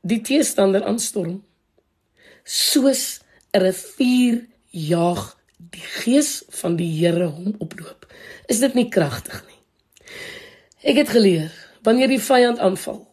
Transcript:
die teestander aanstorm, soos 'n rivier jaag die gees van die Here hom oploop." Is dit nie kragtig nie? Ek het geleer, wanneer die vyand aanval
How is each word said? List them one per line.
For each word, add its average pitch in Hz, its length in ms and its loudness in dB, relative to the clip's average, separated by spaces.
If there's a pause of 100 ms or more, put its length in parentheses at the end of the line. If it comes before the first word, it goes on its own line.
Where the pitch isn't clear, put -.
die 208 200 -2
teestander 196 600 2
aanstorm, 196 600 -6 (1000)
soos - 760 0 (340)
'n 202 60 4
rivier 240 880 0 (220)
jaag 170 680 -2 (200)
die - 300 -20 (140)
gees 277 480 0
van - 260 -4
die 170 240 -2
Here 170 260 2
hom 175 320 -6
oploop." - 560 -16 (340)
Is 226 120 0
dit 254 140 2
nie 247 160 0
kragtig - 580 -4
nie? - 120 -20 (1200)
Ek 285 140 2
het 294 140 2
geleer, 185 420 2 (300)
wanneer 247 260 4
die 254 140 2
vyand 247 380 4
aanval - 540 -4